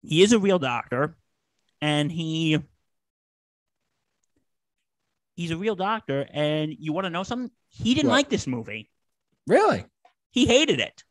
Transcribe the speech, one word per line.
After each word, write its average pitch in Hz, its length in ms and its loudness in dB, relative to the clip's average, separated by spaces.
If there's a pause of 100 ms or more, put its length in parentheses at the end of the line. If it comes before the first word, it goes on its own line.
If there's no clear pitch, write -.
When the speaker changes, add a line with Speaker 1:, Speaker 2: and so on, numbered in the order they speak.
Speaker 1:
he 156 200 2
is 214 100 6
a 226 60 6
real 190 200 2
doctor. 131 580 -4 (640)
And 147 320 0
he, 160 460 0 (2750)
he's 170 160 -6
a 160 40 -2
real 208 200 -4
doctor. 185 540 -4
And 151 480 -2
you 156 140 -6
wanna 185 160 -4
know 170 140 -6
something? 240 280 -8 (180)
He - 260 -2
didn't 285 160 2
Speaker 2:
What? 247 60 4
Speaker 1:
like 277 120 2
this - 180 -4
movie. 110 440 -10 (560)
Speaker 2:
Really? 294 400 2 (460)
Speaker 1:
He 247 120 4
hated 233 360 4
it. - 300 -8